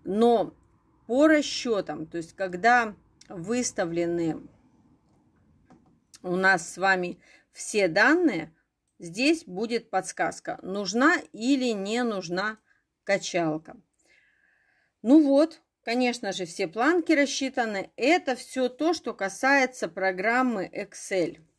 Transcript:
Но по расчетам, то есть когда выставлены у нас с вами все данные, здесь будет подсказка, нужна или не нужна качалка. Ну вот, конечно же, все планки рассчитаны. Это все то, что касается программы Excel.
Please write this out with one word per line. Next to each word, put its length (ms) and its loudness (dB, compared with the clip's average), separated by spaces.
Но 500 2
по 200 4
расчетам, 800 0
то 120 -10
есть 160 -10
когда 640 0
выставлены 1120 -2
у 140 -4
нас 360 2
с 60 -14
вами 420 0
все 360 0
данные, 680 2
здесь 460 -2
будет 440 -6
подсказка, 720 -4
нужна 560 0
или 400 0
не 300 -2
нужна 560 -4
качалка. 760 -2
Ну 220 6
вот, 380 2
конечно 500 -2
же, 120 -6
все 220 -6
планки 440 0
рассчитаны. 840 0
Это 400 2
все 340 -4
то, 240 -2
что 220 -8
касается 720 0
программы 840 -2
Excel. 680 -6